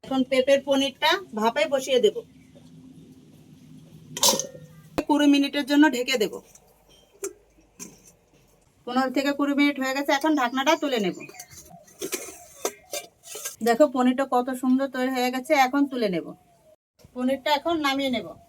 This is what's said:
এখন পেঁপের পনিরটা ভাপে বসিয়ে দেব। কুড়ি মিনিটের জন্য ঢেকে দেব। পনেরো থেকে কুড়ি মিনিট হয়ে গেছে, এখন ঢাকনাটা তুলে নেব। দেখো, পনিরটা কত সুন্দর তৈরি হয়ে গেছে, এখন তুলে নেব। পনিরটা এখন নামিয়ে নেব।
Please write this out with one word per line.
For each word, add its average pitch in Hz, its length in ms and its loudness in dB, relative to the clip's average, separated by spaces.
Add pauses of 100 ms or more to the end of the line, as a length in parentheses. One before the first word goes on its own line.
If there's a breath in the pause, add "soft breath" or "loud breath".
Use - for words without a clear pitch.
এখন 262 260 0
পেঁপের 269 360 4
পনিরটা 277 440 0 (280)
ভাপে 233 240 0 (100)
বসিয়ে 262 320 0
দেব। 196 100 4 (3000)
কুড়ি 294 260 4
মিনিটের 285 360 0
জন্য 285 140 6 (120)
ঢেকে 247 280 -2
দেব। 175 100 -4 (2500)
পনেরো 254 320 -2
থেকে 285 200 0
কুড়ি 285 220 -2
মিনিট 285 220 2
হয়ে 262 160 -2
গেছে, 285 200 -2
এখন 311 220 0
ঢাকনাটা 262 420 0
তুলে 262 240 -2
নেব। 165 120 -4 (2500)
দেখো, 233 180 6 (100)
পনিরটা 254 380 2
কত 247 140 0 (140)
সুন্দর 262 340 2
তৈরি 254 220 -2
হয়ে 247 180 0
গেছে, 262 180 -2 (120)
এখন 269 160 0 (100)
তুলে 240 240 -2
নেব। 151 100 -4 (880)
পনিরটা 262 360 -4 (100)
এখন 339 160 -2 (100)
নামিয়ে 269 300 -2
নেব। 214 120 -8 (220)